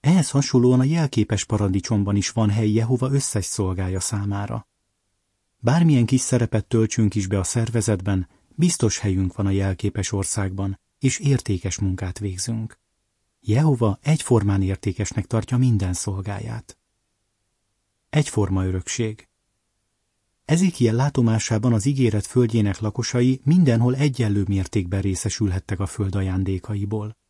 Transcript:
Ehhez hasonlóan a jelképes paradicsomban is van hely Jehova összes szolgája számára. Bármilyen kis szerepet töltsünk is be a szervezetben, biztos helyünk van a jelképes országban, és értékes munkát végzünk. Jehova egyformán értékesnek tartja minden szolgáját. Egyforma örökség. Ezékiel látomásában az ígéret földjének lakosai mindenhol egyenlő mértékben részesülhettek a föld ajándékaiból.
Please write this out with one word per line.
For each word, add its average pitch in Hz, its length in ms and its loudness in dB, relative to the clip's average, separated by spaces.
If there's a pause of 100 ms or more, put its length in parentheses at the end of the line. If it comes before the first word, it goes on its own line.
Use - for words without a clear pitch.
Ehhez 165 280 4
hasonlóan 127 500 4
a 131 40 4
jelképes 135 600 0
paradicsomban 101 720 0
is 101 140 -2
van 110 200 0
hely 107 200 0
Jehova 117 420 0
összes 135 320 -2
szolgája 95 560 -4
számára. 101 680 -6 (920)
Bármilyen 135 480 4
kis 131 140 2
szerepet 117 460 0
töltsünk 110 480 2
is 101 120 -2
be 98 120 0
a 90 60 0
szervezetben, 104 840 -2 (260)
biztos 156 440 0
helyünk 95 380 0
van 98 100 0
a 98 40 2
jelképes 98 600 -2
országban, 98 680 -4 (180)
és 131 200 0
értékes 110 600 -2
munkát 92 400 -4
végzünk. 104 600 -8 (600)
Jehova 120 640 2
egyformán 104 600 2
értékesnek 95 640 -2
tartja 113 300 -2
minden 107 360 2
szolgáját. 101 840 -8 (1300)
Egyforma 95 560 0
örökség. 104 640 -6 (1160)
Ezékiel 156 500 2
látomásában 117 800 2
az 110 140 2
ígéret 123 400 0
földjének 110 520 0
lakosai 123 680 0
mindenhol 131 520 4
egyenlő 120 520 0
mértékben 98 520 -2
részesülhettek 95 800 -2
a 98 60 -2
föld 98 280 -4
ajándékaiból. 98 1160 -4